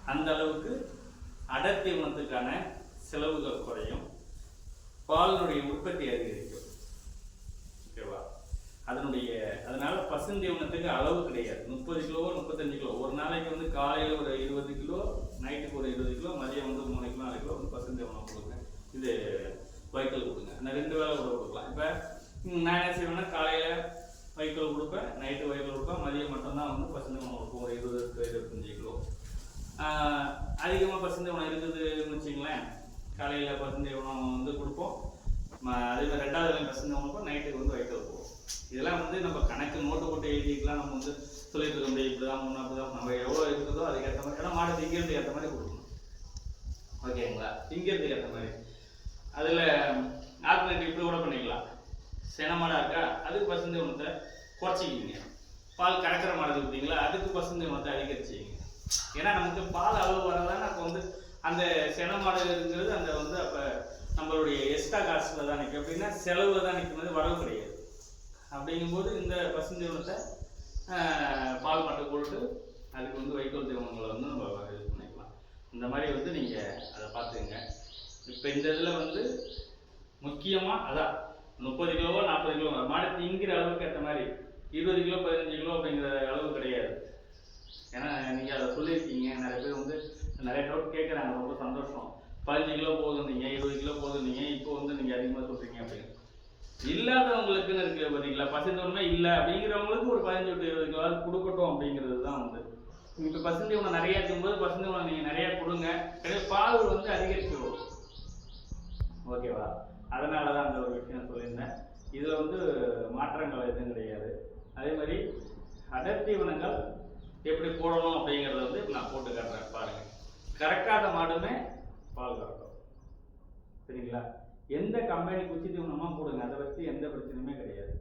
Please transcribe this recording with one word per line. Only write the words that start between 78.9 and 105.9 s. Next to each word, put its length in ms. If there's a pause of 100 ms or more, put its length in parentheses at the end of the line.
வந்து 260 (1000)
முக்கியமா 520 (120)
அதான் 280 (440)
முப்பது 340
கிலோவோ, 300
நாற்பது 320
கிலோ 160 (160)
மாடு 220
திங்கிற 420
அளவுக்கு 360
ஏத்த 140
மாதிரி 240 (460)
இருபது 320
கிலோ, 140
பதினஞ்சு 400
கிலோ 160
அப்படிங்கிற 360 (180)
அளவு 260
கிடையாது. 400 (1000)
ஏன்னா 180 (200)
நீங்க 240
அதை 120
சொல்லியிருக்கீங்க, 640 (100)
நிறைய 240
பேர் 180
வந்து 160 (440)
நிறைய 240
டவுட் 300
கேட்குறாங்க, 380
ரொம்ப 260
சந்தோஷம். 480 (400)
பதினஞ்சு 280
கிலோ 180
போதுன்னீங்க, 540
இருபது 320
கிலோ 140
போதுன்னீங்க, 560
இப்போ 260
வந்து 200
நீங்க 200
அதிகமா 320
சொல்றீங்க 340
அப்படின்னு. 280 (720)
இல்லாதவங்களுக்குன்னு 1000
இருக்கு 260
பாத்தீங்களா, 400
பசுந்தீவனமே 520
இல்ல 340
அப்படிங்கிறவங்களுக்கு 760
ஒரு 120
பதினஞ்சு 300
to 100
இருபது 220
கிலோவாவது 380
கொடுக்கட்டும் 460
அப்படிங்கிறது 520
தான் 200
வந்து. 180 (580)
இப்ப 320
பசுந்தீவனம் 480
நிறைய 200
இருக்கும்போது 380
பசுந்தீவனம் 540
நீங்க 120
நிறைய 360
கொடுங்க, 300 (340)